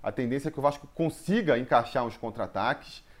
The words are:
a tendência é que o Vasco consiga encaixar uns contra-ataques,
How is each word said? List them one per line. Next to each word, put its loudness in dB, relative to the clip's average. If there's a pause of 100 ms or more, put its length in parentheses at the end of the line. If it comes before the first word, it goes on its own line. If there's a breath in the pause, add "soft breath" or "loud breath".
a 0
tendência -2
é -2
que -8
o 0
Vasco 0
consiga 2
encaixar 2
uns -6
contra-ataques, -4 (180 soft breath)